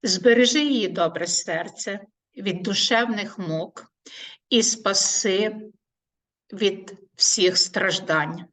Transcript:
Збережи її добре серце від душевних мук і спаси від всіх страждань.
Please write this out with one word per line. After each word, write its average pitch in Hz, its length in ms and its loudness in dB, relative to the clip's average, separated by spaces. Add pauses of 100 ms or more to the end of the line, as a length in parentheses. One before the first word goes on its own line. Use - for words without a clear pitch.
Збережи 240 600 4
її 247 240 0
добре 170 380 -2
серце 175 720 -6 (360)
від 185 260 -4
душевних 208 760 0
мук 160 540 -8 (580)
і 226 120 4
спаси 208 920 0 (960)
від 196 420 -2 (200)
всіх 180 440 2
страждань. 165 960 0